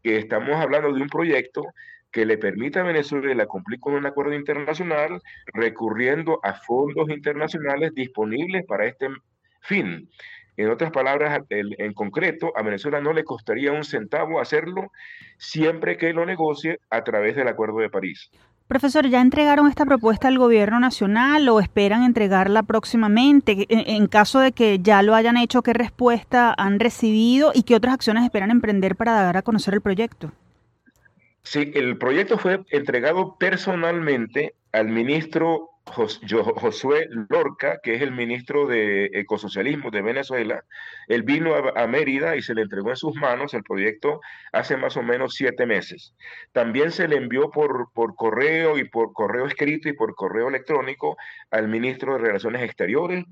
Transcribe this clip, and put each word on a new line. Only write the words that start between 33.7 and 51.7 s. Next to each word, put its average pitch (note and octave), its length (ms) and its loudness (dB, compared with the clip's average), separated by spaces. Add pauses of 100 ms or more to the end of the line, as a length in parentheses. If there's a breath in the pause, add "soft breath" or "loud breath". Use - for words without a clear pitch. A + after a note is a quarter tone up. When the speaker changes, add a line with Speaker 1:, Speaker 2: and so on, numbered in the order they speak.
Speaker 1:
al A2 160 2
ministro D#3 800 -2 (260)
Jos-, A2+ 240 -2 (100)
Jo-, A2 260 0
Josué C3+ 520 -2 (220)
Lorca, D3+ 540 -2
que A#2 120 0
es B2+ 60 -4
el C#3 100 -2
ministro B2 560 -2
de G#2 460 0
Ecosocialismo G#2+ 800 -4
de G#2 100 -4
Venezuela, A#2+ 600 -4 (440 loud breath)
él A#2 160 0
vino D#3 320 0
a, C3 280 0
a A#2 40 0
Mérida C#3+ 480 0
y B2+ 60 -6
se B2 120 -8
le A2 80 -2
entregó G2+ 280 -4
en C3 60 -4
sus D3 200 -8
manos C3+ 380 -2
el A2 100 -6
proyecto A2 560 -4 (320 loud breath)
hace C3 260 -2
más C3 200 -4
o B2 60 -4
menos B2 320 -2
siete B2+ 300 -2
meses. F#2+ 480 -6 (380 loud breath)
También B2+ 400 0
se E3+ 160 -2
le D3+ 100 2
envió B2+ 320 -2
por, C3 440 -2
por A2+ 220 -2
correo D3+ 600 0
y B2+ 60 -2
por A2+ 300 -2
correo A2+ 320 -2
escrito D3+ 440 -4
y D3 40 -6
por A2 220 -2
correo G#2 340 -2
electrónico C#3 680 -4 (340 loud breath)
al A2 160 0
ministro B2+ 460 -2